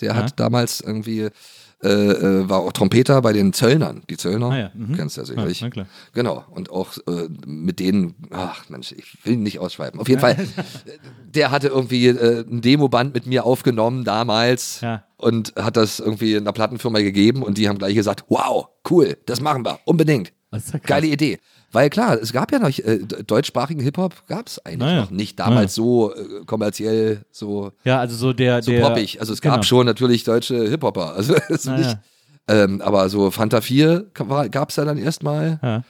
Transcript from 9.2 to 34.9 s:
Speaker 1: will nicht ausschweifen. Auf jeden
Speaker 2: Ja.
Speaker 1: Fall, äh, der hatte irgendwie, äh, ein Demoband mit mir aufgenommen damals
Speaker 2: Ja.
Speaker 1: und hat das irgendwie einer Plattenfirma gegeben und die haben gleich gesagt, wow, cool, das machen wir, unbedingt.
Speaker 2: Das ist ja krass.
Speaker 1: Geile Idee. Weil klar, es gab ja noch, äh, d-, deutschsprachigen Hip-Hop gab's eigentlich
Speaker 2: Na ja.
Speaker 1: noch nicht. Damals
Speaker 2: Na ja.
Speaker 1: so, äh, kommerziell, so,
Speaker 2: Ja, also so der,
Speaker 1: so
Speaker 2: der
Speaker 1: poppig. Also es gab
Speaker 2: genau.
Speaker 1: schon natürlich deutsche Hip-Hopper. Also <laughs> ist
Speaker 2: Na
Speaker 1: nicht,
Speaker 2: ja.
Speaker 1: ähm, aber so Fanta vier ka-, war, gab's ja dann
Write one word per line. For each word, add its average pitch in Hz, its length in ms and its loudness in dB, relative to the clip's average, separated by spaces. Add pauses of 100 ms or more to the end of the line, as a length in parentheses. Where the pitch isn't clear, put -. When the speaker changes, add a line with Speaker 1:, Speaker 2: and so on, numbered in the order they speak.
Speaker 1:
will 120 120 0
nicht 101 220 -4
ausschweifen. 82 380 -10
Auf 110 120 -4
jeden 127 120 4
Speaker 2:
Ja. 123 140 4
Speaker 1:
Fall, 131 80 -4
äh, - 540 -12 (360)
der 143 180 2
hatte 139 180 0
irgendwie, 127 380 2
äh, 120 380 4
ein 120 140 -6
Demoband 131 540 2
mit 123 140 -6
mir 123 180 0
aufgenommen 123 580 0
damals 113 760 0
Speaker 2:
Ja. 117 240 -8 (100)
Speaker 1:
und 113 400 0
hat 107 220 -2
das 110 240 2
irgendwie 110 340 -2
einer 104 160 -2
Plattenfirma 110 480 -2
gegeben 104 440 4
und 104 140 -2
die 107 120 2
haben 101 80 -4
gleich 98 180 -2
gesagt, 101 320 0
wow, 113 400 0 (220)
cool, 143 260 4 (100)
das 120 140 -4
machen 135 240 -2
wir, 87 220 -6
unbedingt. 151 480 2 (180)
Speaker 2:
Das 107 140 -8
ist - 80 -10
ja 147 60 -8
krass. - 100 -10
Speaker 1:
Geile 147 180 2
Idee. 143 320 0 (320)
Weil 143 200 4
klar, 202 280 2
es 110 140 -6
gab 131 180 -2
ja 285 60 2
noch, 208 120 2 (100)
äh, 110 180 0
d-, 95 240 -10
deutschsprachigen 127 600 -2
Hip-Hop 170 420 -4
gab's 202 400 -10
eigentlich 165 140 -10
Speaker 2:
Na 147 160 0
ja. 147 60 2
Speaker 1:
noch 95 100 -6
nicht. 98 280 -6
Damals 101 160 4
Speaker 2:
Na 113 60 6
ja. 98 60 4
Speaker 1:
so, 113 480 0
äh, 101 320 -12
kommerziell, 110 840 -2
so, 101 420 -8 (120)
Speaker 2:
Ja, 127 160 2
also 120 160 -4
so 127 180 0
der, 123 300 2
Speaker 1:
so 120 80 0
Speaker 2:
der 120 100 4
Speaker 1:
poppig. 117 380 0
Also 110 140 -6
es - 80 -8
gab 131 120 2
Speaker 2:
genau. 113 100 2
Speaker 1:
schon 123 220 6
natürlich 120 380 2
deutsche 117 440 0
Hip-Hopper. 98 460 -2
Also 110 220 2
<laughs> - 140 0
ist 160 180 -4
Speaker 2:
Na 131 100 -2
Speaker 1:
nicht, 127 140 2
Speaker 2:
ja. 110 80 -6 (640)
Speaker 1:
ähm, 98 180 0
aber 98 280 2
so 101 200 2
Fanta 110 320 0
vier 156 540 2
ka-, 110 140 -6
war, 135 200 -2
gab's 139 280 -4
ja 151 80 0
dann 151 120 -2